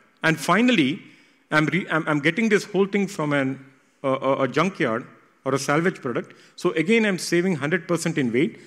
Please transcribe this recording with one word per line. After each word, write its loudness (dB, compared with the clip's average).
And 2
finally, 2
I'm 2
re-, -2
I'm, 0
I'm 0
getting 0
this 2
whole 0
thing 0
from -2
an, -2
uh, 0
a, 0
a 0
junkyard -2
or 0
a -2
salvage 0
product. -6
So -2
again, 2
I'm 0
saving 0
hundred -2
percent -2
in 0
weight. 0